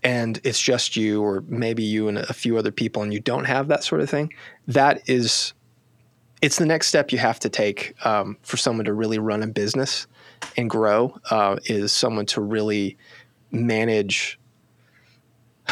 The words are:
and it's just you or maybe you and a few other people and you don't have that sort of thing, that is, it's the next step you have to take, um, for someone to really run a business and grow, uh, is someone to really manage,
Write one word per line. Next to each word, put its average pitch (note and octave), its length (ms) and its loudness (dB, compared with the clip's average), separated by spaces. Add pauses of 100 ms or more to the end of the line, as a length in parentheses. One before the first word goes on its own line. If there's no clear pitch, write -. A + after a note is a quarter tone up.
and A#2 400 0
it's B2 160 -2
just - 380 0
you G#2+ 260 0
or G2 240 0
maybe A2+ 360 -2
you G#2+ 260 0
and G#2 80 -2
a G#2+ 160 -6
few A#2 240 0
other A2 140 0
people A2+ 320 -4
and G#2 100 -4
you G#2 60 -4
don't B2+ 260 -2
have C3+ 240 0
that D3 140 0
sort D#3 180 0
of D3 80 0
thing, D3+ 240 -2 (340)
that C#3 400 4
is, B2 460 0 (880)
it's D3 160 2
the E3+ 80 4
next D#3+ 220 2
step C#3+ 260 2
you B2+ 60 0
have A#2 200 2
to - 100 -2
take, G#2 440 -2 (120)
um, G#2 380 0
for - 140 -6
someone A2+ 280 0
to G#2 80 0
really A2 260 0
run G#2+ 220 0
a A2 60 -2
business A2+ 600 -2 (500)
and A#2 120 0
grow, A2 480 2 (140)
uh, G#2 240 4 (120)
is G#2 260 0
someone A2 320 0
to - 160 -2
really G#2 560 -2 (540)
manage, A2 840 0 (1300)